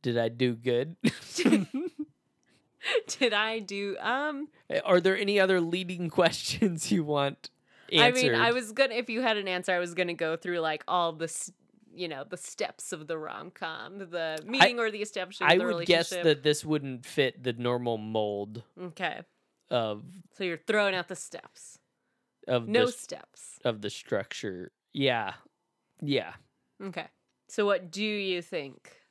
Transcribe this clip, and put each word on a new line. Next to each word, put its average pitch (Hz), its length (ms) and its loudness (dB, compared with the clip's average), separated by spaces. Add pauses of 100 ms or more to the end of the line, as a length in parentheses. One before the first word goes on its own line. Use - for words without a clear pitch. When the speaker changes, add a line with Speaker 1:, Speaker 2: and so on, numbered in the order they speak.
Speaker 1:
Did 120 160 2
I 117 120 2
do 120 260 2
good? 123 400 0 (400)
<laughs> 226 400 2 (1300)
Speaker 2:
<laughs> - 20 -16
Did 233 280 0
I 220 240 0
do, 202 420 -6
um, 285 480 -4 (360)
Speaker 1:
Are 180 160 6
there 190 160 4
any 202 220 2
other 190 220 6
leading 175 500 -2
<laughs> - 0 -
questions - 800 2
you 175 140 4
want 143 460 -2 (420)
answered? 247 380 8
Speaker 2:
I - 20 4
mean, - 20 4
I 233 180 4
was 233 200 -2
gonna, 254 220 2
if 240 160 -2
you 226 100 0
had 220 160 4
an 196 100 -2
answer, 185 260 0
I 180 60 4
was 175 160 -2
gonna 175 200 0
go 160 220 -2
through, 175 240 -2
like, 156 280 -2
all 170 240 2
the 160 140 -6
s-, - 260 -10 (420)
you 175 140 -8
know, 143 160 -8
the 180 140 -12
steps - 540 -8
of 156 160 -12
the 160 100 -6
rom-com, 160 800 -10
the 165 440 -6
Speaker 1:
I, 185 80 -14
Speaker 2:
meeting 254 280 4
or 226 120 0
the 208 120 -8
establishing 190 440 -4
Speaker 1:
I 160 80 8
Speaker 2:
of 185 40 6
the 175 60 0 (100)
Speaker 1:
would 170 120 -4
guess 165 260 4
Speaker 2:
relationship. 175 120 -4
Speaker 1:
that 147 180 4
this 147 220 2
wouldn't 139 400 -2
fit - 380 0
the 123 100 -2
normal 120 460 -2
mold 107 640 -4 (180)
Speaker 2:
Okay. 175 400 -8 (500)
Speaker 1:
of 110 320 -2 (340)
Speaker 2:
So 196 80 -8
you're 170 220 -4
throwing 208 280 2
out 180 140 -4
the 185 80 -10
steps. - 640 -18 (680)
Speaker 1:
of 120 200 0
Speaker 2:
No 240 180 4
Speaker 1:
the 247 60 -2
s-, - 60 -12
Speaker 2:
steps. - 680 -16
Speaker 1:
of 110 180 -2
the 101 80 -4
structure. - 840 -6 (220)
Yeah. 120 400 0 (680)
Yeah. 131 320 -2 (500)
Speaker 2:
Okay. 175 240 -10 (420)
So 208 180 0
what 185 240 0
do 196 140 -4
you 196 360 -2
think 151 520 -10 (180)